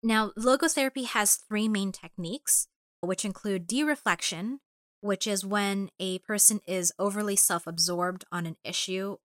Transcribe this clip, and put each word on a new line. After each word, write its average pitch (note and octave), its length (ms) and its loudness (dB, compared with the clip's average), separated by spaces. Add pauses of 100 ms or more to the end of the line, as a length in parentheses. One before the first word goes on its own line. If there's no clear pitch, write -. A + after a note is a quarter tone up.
Now, A3 340 2
logotherapy C4 680 2
has G#3 280 4
three G#3+ 320 -2
main G3 240 0
techniques, - 760 -2 (340)
which F#3 240 -2
include F#3+ 420 -4
dereflection, A#3 880 0 (440)
which G3+ 240 -2
is G3+ 180 -2
when G3 460 -2 (100)
a F#3 200 -4
person G#3 480 4
is F3+ 320 -2
overly G3+ 360 0
self-absorbed F3 960 0
on F3 140 -4
an D#3+ 180 -8
issue F#3+ 600 -6